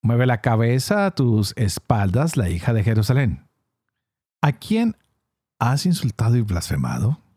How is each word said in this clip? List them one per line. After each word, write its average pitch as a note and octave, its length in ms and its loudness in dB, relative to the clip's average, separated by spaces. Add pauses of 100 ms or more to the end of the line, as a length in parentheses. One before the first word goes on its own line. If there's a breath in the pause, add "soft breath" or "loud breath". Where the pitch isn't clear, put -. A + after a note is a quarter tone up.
Mueve A#2+ 240 2
la A#2+ 140 0
cabeza B2+ 680 0
a F#3 40 -2
tus A2+ 460 0
espaldas, A2+ 800 0
la G2 120 0
hija E2+ 240 -2
de A2 100 2
Jerusalén. A2+ 640 0 (920)
¿A B3 100 2
quién A3+ 440 -2 (640)
has C3 280 0
insultado A#2 500 0
y A#2+ 40 0
blasfemado? E2+ 800 -2 (180)